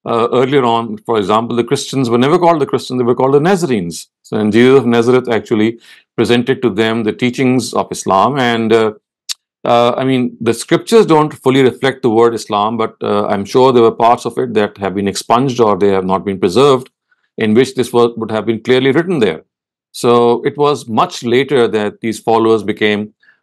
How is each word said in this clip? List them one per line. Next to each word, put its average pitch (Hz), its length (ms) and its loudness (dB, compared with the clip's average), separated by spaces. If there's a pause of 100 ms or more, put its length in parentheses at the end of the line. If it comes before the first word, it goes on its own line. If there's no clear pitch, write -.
uh, 117 280 -2
earlier 127 320 0
on, 117 340 -4
for 117 180 -4
example, 110 380 -2
the 117 80 0
Christians 135 480 -4
were 117 80 2
never 147 200 2
called 170 220 2
the 139 60 -2
Christians, 127 320 -6
they 123 60 -2
were 120 100 0
called 135 200 0
the 143 60 4
Nazarenes. 135 680 -2 (140)
So, - 140 -10
and 107 160 0
Jesus 127 280 6
of 117 60 -2
Nazareth 120 440 2
actually 113 480 -2 (380)
presented 120 460 0
to 120 80 0
them 113 340 -2
the 104 80 -2
teachings 127 600 -2
of 101 200 -2
Islam. 101 460 0
And, 117 340 0
uh, 110 200 2 (720)
uh, 120 320 2
I 131 80 -4
mean, 127 360 -2
the 113 140 0
scriptures 180 520 2
don't 151 260 2
fully 135 300 2
reflect 127 400 -2
the 120 80 0
word 117 240 2
Islam, 107 420 -2
but, 110 240 -6
uh, 104 260 -2
I'm 101 180 -4
sure 131 280 4
there 117 120 4
were 113 80 4
parts 120 340 2
of 120 120 -8
it 123 160 -6
that 104 240 -2
have 95 180 -6
been 98 100 -4
expunged 120 540 -2
or 104 180 2
they 101 120 2
have 95 140 0
not 92 200 -4
been 98 160 -6
preserved, 123 500 2 (480)
in 107 160 0
which 127 220 0
this 117 160 -4
was, 117 240 2
would 110 160 -8
have 107 120 -4
been 113 160 -4
clearly 131 300 0
written 165 300 -2
there. 87 240 -2 (480)
So 120 500 2
it - 160 -6
was 143 300 -2
much 123 340 -4
later 127 460 0
that 104 320 -4
these 110 180 -6
followers 113 440 2
became, 104 520 -4 (280)